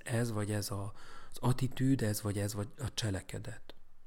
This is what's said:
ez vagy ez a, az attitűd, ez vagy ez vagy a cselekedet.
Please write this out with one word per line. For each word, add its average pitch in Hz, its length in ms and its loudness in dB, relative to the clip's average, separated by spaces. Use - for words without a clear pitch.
ez 117 260 2
vagy 107 200 0
ez 104 200 0
a, 101 220 -2
az - 100 -4
attitűd, 127 640 4
ez 107 200 2
vagy 104 160 0
ez 104 160 0
vagy 101 140 -2
a 117 160 -2
cselekedet. - 800 -4